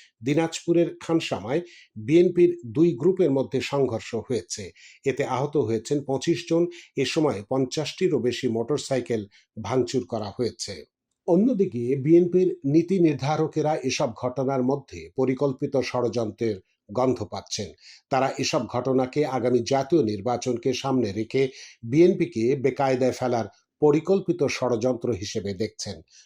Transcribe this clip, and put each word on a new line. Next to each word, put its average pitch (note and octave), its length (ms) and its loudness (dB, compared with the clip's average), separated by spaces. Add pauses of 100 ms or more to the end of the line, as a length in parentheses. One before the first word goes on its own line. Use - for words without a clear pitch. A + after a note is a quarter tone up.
(240)
দিনাজপুরের E3 640 2 (120)
খানসামায় C#3+ 600 -2 (360)
বিএনপির F3 600 4 (100)
দুই C#3 260 4
গ্রুপের E3+ 380 2
মধ্যে C3+ 300 0
সংঘর্ষ A#2+ 540 -2
হয়েছে। G#2 580 -6 (320)
এতে C3+ 200 0
আহত B2+ 320 -2
হয়েছেন A2+ 480 0
পঁচিশ C#3 340 -2 (100)
জন। E3+ 180 2 (300)
এ G3+ 80 0
সময় C#3+ 440 0
পঞ্চাশটিরও C3+ 720 -2
বেশি A#2+ 300 -2
মোটরসাইকেল A#2 800 -2 (360)
ভাঙচুর B2 440 -2
করা G#2+ 240 -6
হয়েছে। G#2 540 -8 (420)
অন্যদিকে F3 680 2
বিএনপির F3 520 4 (160)
নীতি E3 340 2
নির্ধারকেরা D3+ 800 2
এসব C3 380 -2
ঘটনার C3 480 -2
মধ্যে B2 540 -4
পরিকল্পিত C3+ 640 0
ষড়যন্ত্রের A2+ 760 -2 (360)
গন্ধ B2+ 320 2
পাচ্ছেন। G2 440 -8 (400)
তারা C3 200 2 (100)
এসব C3 280 -2
ঘটনাকে B2+ 580 0
আগামী B2+ 340 0
জাতীয় C3+ 440 2
নির্বাচনকে A#2 680 -2
সামনে B2 400 0
রেখে A2 300 0 (400)
বিএনপিকে C#3+ 760 4
বেকায়দায় C3 560 2
ফেলার A#2+ 340 -2 (360)
পরিকল্পিত E3 640 2
ষড়যন্ত্র A#2+ 680 0
হিসেবে G2 420 -6
দেখছেন। F#2+ 420 -8 (300)